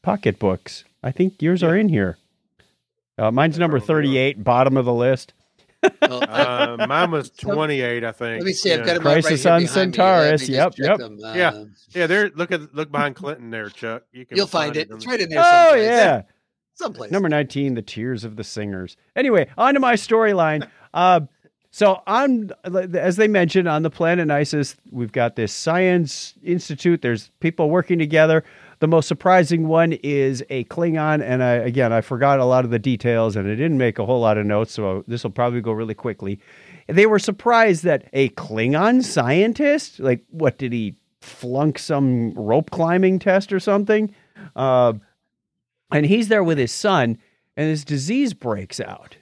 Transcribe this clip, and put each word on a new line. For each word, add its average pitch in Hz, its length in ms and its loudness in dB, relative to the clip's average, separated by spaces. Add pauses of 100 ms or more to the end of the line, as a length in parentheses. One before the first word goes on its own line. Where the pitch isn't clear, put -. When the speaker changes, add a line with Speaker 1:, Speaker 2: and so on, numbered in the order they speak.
Speaker 1:
Pocket 175 360 -2
Books. - 440 -4 (200)
I 135 80 -6
think 185 300 -2
yours 170 220 0
are 165 120 2
Speaker 2:
Yeah. 214 60 2
Speaker 1:
in 214 80 0
here. 101 280 0 (1000)
Uh, 107 140 0
mine's 147 240 0
Speaker 2:
They 165 40 -6
Speaker 1:
number 160 200 0
Speaker 2:
probably 165 140 -2
are. 156 40 2
Speaker 1:
thirty-eight, 135 460 0
bottom 131 340 2
of 123 80 0
the 123 80 0
list. 123 400 -2 (680)
Speaker 3:
Well, 254 280 0
I 285 140 0 (360)
Speaker 2:
Uh, 127 80 -2
mine 165 240 2
was 139 220 -4
Speaker 3:
<laughs> - 60 -20
so, - 140 -6
Speaker 2:
twenty-eight, 131 500 -2
I 113 80 -6
think. 113 300 -8
Speaker 3:
let 180 40 -6
me 190 80 -2
see. 185 180 -2
I've 160 100 2
Speaker 2:
Yeah. - 40 -6
Speaker 3:
got 170 120 0
'em 160 60 -4
right, 151 120 4
right 160 80 4
Speaker 1:
Crisis 156 200 0
Speaker 3:
here 175 100 6
Speaker 1:
on 170 100 4
Speaker 3:
behind 165 120 -4
me. 190 60 2
Let 185 60 0
me 170 60 -4
Speaker 1:
Centaurus. 160 480 4
Speaker 3:
just 131 100 -6
Speaker 1:
Yep, 151 240 2
Speaker 3:
check - 120 -4
Speaker 1:
yep. 202 140 2
Speaker 3:
'em. 107 160 -16 (180)
Speaker 2:
Yeah. 175 140 2
Speaker 3:
Um, 107 220 -10 (220)
Speaker 2:
Yeah, 175 140 -2
there, 202 280 0
look 170 160 -6
at, 156 240 -8
look 151 160 -6
behind 143 240 -4
Clinton 139 340 -12
there, 110 200 -10
Chuck. 113 340 -12 (100)
You 127 120 -20
can 160 120 -6
Speaker 3:
You'll 196 100 0
find 156 280 -2
Speaker 2:
find - 20 -4
Speaker 3:
it. 165 120 -6
Speaker 2:
them. - 80 -18
Speaker 3:
It's - 100 -14
right 240 120 -4
in 208 100 -4
there 156 100 -2
Speaker 1:
Oh, 339 40 6 (260)
Speaker 3:
someplace. 240 160 4
Speaker 1:
yeah. 202 360 2 (540)
Speaker 3:
Someplace. 208 360 -10
Speaker 1:
Number 185 180 0
nineteen, 139 440 -2
The 113 80 -6
Tears 113 420 -8
of 110 140 -14
the 113 60 -12
Singers. 98 520 -10 (200)
Anyway, 233 320 2 (100)
on 262 160 2
to 285 60 2
my 247 160 2
storyline. 196 800 0
<laughs> - 200 -20
Uh, 180 280 4 (520)
so 190 320 2
on, 233 460 0 (420)
as 175 220 0
they 214 140 2
mentioned, 185 400 2
on 156 120 0
the 160 80 -2
planet 170 380 0
Nisus, 147 480 -2 (160)
we've 120 220 -8
got 120 240 0
this 110 160 -2
science 175 800 0 (100)
institute. 170 580 -2
There's 117 380 -4
people 165 300 -2
working 175 280 0
together. 160 460 4 (360)
The 156 100 2
most 160 180 2
surprising 170 600 2
one 165 240 2 (100)
is 135 460 0
a 127 160 -4
Klingon, 156 580 -2
and 127 180 -2
I, 123 120 2
again, 120 400 0
I 113 80 2
forgot 139 380 0
a 123 60 2
lot 127 200 2
of 117 60 -4
the 117 80 0
details, 113 580 0
and 98 100 -2
I 104 80 -2
didn't 147 220 0
make 120 220 0
a 101 60 -2
whole 123 140 2
lot 110 180 2
of 104 80 -2
notes, 104 280 -2
so 98 340 -4
this 117 160 -8
will 107 80 -6
probably 123 300 -2
go 113 100 -6
really 110 220 -6
quickly. 101 480 -8 (460)
They 190 180 4
were 214 140 2
surprised 208 640 2
that 143 260 0
a 135 180 0
Klingon 151 720 0
scientist, 220 1000 0
like, 127 300 -2
what, 156 260 -2
did 123 160 -6
he 110 220 -6 (260)
flunk 131 580 -4
some 127 540 -2
rope 113 380 0
climbing 185 480 2
test 196 340 0
or 180 80 -2
something? 208 520 0 (440)
Uh, 127 360 2 (1000)
and 147 120 2
he's 214 220 2
there 208 160 2
with 165 140 0
his 123 160 -2
son, 139 440 0 (380)
and 156 140 -2
this 147 160 -4
disease 180 480 -2
breaks 104 480 -8
out. - 400 -14